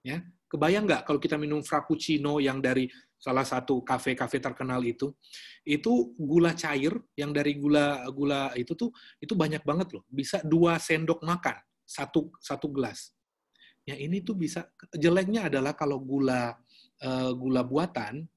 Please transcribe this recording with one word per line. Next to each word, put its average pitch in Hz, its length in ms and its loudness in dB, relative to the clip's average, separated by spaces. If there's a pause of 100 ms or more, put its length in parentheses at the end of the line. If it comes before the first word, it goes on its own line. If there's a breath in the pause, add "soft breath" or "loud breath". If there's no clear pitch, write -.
Ya, 156 240 -8 (240)
kebayang 185 400 2
nggak 135 160 2
kalau 147 160 0
kita 156 160 0
minum 151 240 -2
frappuccino 147 800 0
yang 135 160 0
dari 127 320 2 (300 loud breath)
salah 131 260 0
satu 127 400 0
kafe-kafe 127 560 -2
terkenal 127 400 -4
itu, 123 320 -2 (480 loud breath)
itu 185 560 2
gula 165 400 4
cair 151 380 0 (180)
yang 143 160 -4
dari 147 300 2
gula, 143 500 2
gula 139 480 -2
itu 123 160 -4
tuh, 240 160 -2 (320 loud breath)
itu - 160 -4
banyak 156 240 2
banget 160 320 -2
loh. - 160 -14
Bisa 139 320 -4
dua 165 400 4
sendok 160 400 0
makan, 160 380 -2 (240)
satu, 151 560 -2
satu 147 320 -8
gelas. - 400 -4 (720 soft breath)
Ya, 135 160 -10
ini 175 240 -4
tuh 202 160 -4
bisa, - 320 -4 (240)
jeleknya 180 560 2
adalah 139 240 0
kalau 143 240 -2
gula, 131 560 0 (480 soft breath)
eh, 127 320 -2
gula 127 320 2
buatan 143 560 -2 (140)